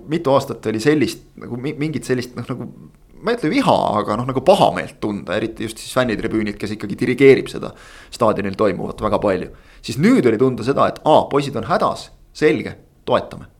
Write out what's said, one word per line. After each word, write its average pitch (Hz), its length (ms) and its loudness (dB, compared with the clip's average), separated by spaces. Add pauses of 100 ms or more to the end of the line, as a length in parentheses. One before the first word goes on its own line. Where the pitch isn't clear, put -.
(120)
mitu 151 220 0
aastat 135 340 -2
oli 110 160 -2
sellist, 147 380 0 (180)
nagu 117 160 -12
mi-, 127 240 -8
mingit 147 240 -6
sellist, 123 320 -4
noh, 120 80 -8
nagu, 127 220 -10 (500)
ma 202 160 -4
ei 240 60 -4
ütle 151 160 -2
viha, 185 220 4 (260)
aga 110 180 -2
noh, 123 80 -4
nagu 127 160 -2
pahameelt 131 560 2
tunda, 101 400 -4
eriti 110 240 -6
just - 160 -10
siis - 160 -10
fännitribüünilt, 110 640 -2
kes 107 160 -6
ikkagi 101 240 -8
dirigeerib 127 480 6
seda 110 220 -10 (420)
staadionil 98 480 0
toimuvat 104 400 -2
väga 104 240 0
palju. 92 240 0 (320)
Siis - 240 -8
nüüd 208 240 4
oli 110 80 4
tunda 120 320 0
seda, 104 240 2
et - 160 -12
aa, 135 240 6
poisid 139 240 -2
on 113 140 -6
hädas, 165 400 -2 (260)
selge, 110 400 0 (320)
toetame. - 400 -2 (120)